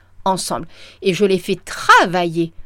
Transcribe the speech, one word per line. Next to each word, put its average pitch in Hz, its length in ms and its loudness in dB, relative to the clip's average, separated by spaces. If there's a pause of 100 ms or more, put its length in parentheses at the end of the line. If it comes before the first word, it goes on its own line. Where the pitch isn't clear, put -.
(240)
ensemble - 440 -4 (320)
et 185 140 4
je 208 100 0
les 190 140 2
fais 185 180 -4
travailler 175 960 0 (140)